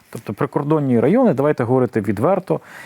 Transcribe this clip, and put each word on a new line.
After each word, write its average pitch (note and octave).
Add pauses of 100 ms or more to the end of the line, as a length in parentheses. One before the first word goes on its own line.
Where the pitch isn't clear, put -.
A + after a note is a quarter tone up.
(120)
Тобто -
прикордонні C#3+
райони, F#3+
давайте C#3
говорити B2
відверто, C3+ (260)